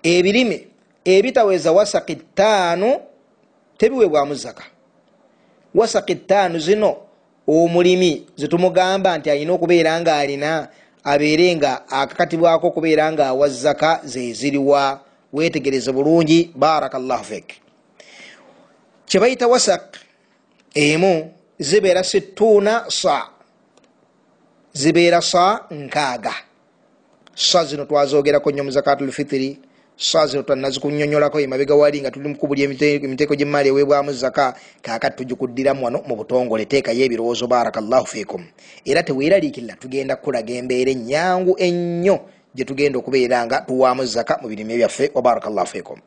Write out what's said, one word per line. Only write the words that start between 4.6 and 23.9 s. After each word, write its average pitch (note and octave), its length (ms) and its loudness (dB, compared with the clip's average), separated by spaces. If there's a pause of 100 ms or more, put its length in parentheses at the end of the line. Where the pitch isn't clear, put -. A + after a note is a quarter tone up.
Wasaq G#3+ 300 2
ttaano F3+ 540 0
zino F#3+ 380 0 (500)
omulimi E3+ 880 2
ze C#3+ 120 -6
tumugamba F#3 720 0
nti D3+ 120 -4
alina D3+ 240 0
okubeera E3 480 2
nga D#3+ 160 2
alina, C#3+ 520 -4 (340)
abeere D3+ 520 2
nga C#3 340 -2
akakatibwako E3 800 0
okubeera D#3+ 440 2
nga D3 160 2
awa C#3 220 2
zaka D3 560 0
ze A#2+ 280 -8
ziriwa? C#3 680 0 (320)
Weetegereze C3+ 580 -2
bulungi, E3 640 2
barakallahu C3 680 -2
fik. - 300 -14 (1500)
Kye F#3+ 140 0
bayita B3 280 2
wasaq A#3 500 0 (760)
emu D#3+ 600 2 (260)
zibeera F#3 440 2
situuna G#3 840 2
sa. C#3+ 420 -2 (1400)